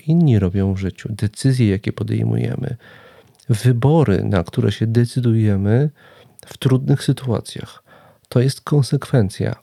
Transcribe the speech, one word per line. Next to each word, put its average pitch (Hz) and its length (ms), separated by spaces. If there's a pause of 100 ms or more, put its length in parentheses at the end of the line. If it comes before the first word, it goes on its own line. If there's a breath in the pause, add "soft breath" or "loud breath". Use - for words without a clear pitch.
inni 156 320
robią 98 360
w 95 40
życiu, 95 340
decyzje, 117 560
jakie - 240
podejmujemy, 113 840 (720 loud breath)
wybory, 127 760
na 92 200
które 110 280
się 113 140
decydujemy, 113 1040 (560 loud breath)
w - 120
trudnych 131 440
sytuacjach, - 800 (460 loud breath)
to 123 120
jest 135 200
konsekwencja - 1000